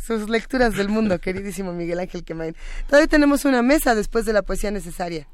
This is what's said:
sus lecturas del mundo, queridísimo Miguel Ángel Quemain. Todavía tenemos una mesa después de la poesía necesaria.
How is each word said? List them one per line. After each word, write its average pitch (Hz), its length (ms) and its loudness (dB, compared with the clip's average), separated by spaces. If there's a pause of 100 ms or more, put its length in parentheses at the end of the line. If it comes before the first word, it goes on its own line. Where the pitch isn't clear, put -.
sus 214 240 -4
lecturas 226 480 0
del 202 120 0
mundo, 214 320 0
queridísimo 190 520 -6
Miguel 170 260 -4
Ángel 180 260 -8
Quemain. 165 300 -8 (320)
Todavía 294 220 6
tenemos 285 360 4
una 254 180 4
mesa 269 320 4
después 214 320 -2
de 220 60 0
la 202 100 2
poesía 190 280 -2
necesaria. 170 640 -8